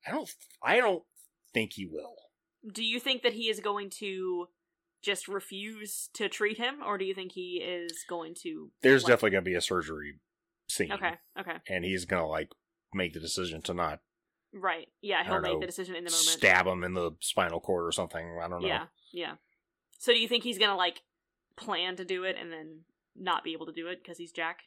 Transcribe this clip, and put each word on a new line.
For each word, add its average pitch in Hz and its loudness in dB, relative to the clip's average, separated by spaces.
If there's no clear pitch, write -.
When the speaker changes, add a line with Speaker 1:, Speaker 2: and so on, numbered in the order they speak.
Speaker 1:
I - -8
don't, 294 -4
I 170 4
don't 214 4
think 110 0
he 95 -8
will. 80 -10
Speaker 2:
Do 214 -6
you 226 0
think 254 0
that 233 4
he 226 -2
is 214 0
going 202 -2
to 185 -2
just 196 -2
refuse 202 -8
to 202 -2
treat 214 0
him, 262 -4
or 202 0
do 190 0
you 190 -2
think 185 -8
he 180 -6
is 170 -6
going 170 -8
to, 156 -8
Speaker 1:
There's 131 10
Speaker 2:
like 123 8
Speaker 1:
definitely 110 6
gonna 95 4
be 90 0
a 87 2
surgery 78 -2
scene. 185 0
Speaker 2:
Okay, 190 -2
okay. 180 -8
Speaker 1:
And 90 0
he's 92 -2
gonna, 87 2
like, 78 -2
make 92 0
the 87 -8
decision 80 -4
to 95 -4
not 82 0
Speaker 2:
Right. 180 -4
Yeah, 190 0
Speaker 1:
I 170 0
Speaker 2:
he'll 185 -2
Speaker 1:
don't 170 0
Speaker 2:
make 156 0
Speaker 1:
know, 156 0
Speaker 2:
the 175 -4
decision 180 -8
in 175 -8
the 170 -4
moment. - 4
Speaker 1:
stab 92 8
him 90 2
in 90 -2
the 87 0
spinal 85 0
cord 87 0
or 82 0
something. 85 -4
I 85 -4
don't 87 -4
know. 131 0
Speaker 2:
Yeah, 165 0
yeah. 175 -8
So 240 4
do 233 6
you 226 2
think 240 0
he's 233 -2
gonna, 202 4
like, 175 2
plan 180 -2
to 185 -8
do 185 -2
it 185 0
and 170 -8
then 160 -14
not 180 0
be 165 -6
able 160 -10
to 160 -12
do 165 -8
it 175 -10
'cause 170 -14
he's 170 -12
Jack? 165 -6